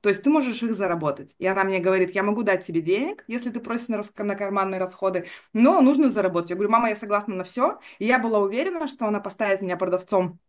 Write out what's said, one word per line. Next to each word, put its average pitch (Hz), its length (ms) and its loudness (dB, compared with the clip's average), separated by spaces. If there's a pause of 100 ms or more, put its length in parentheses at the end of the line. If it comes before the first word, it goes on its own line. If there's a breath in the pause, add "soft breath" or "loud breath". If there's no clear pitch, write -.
То 208 80 2
есть - 140 -2
ты 285 80 4
можешь 254 320 0
их 226 100 -2
заработать. 165 640 -4
И 180 80 -6
она 190 180 2
мне 190 160 0
говорит: 185 360 2
«Я 196 80 0
могу 208 200 0
дать 190 220 0
тебе 165 160 -2
денег, 240 460 -2
если 240 240 -6
ты 233 80 -8
просишь 233 300 -6
на 214 80 -2
рас-, 208 200 -8
на 202 180 -2
карманные 196 440 -2
расходы, 185 480 -4 (260 loud breath)
но 285 280 6
нужно 269 280 6
заработать». 180 400 -2
Я 175 60 -4
говорю: 208 160 0
«Мама, 233 180 4
я 214 60 -2
согласна 208 400 -2
на 185 80 -6
всё». 285 360 -2 (200 loud breath)
И 202 80 -4
я 254 100 4
была 220 220 0
уверена, 285 480 -2
что 269 180 -6
она 208 140 0
поставит 196 420 -2
меня 180 160 -4
продавцом 180 720 0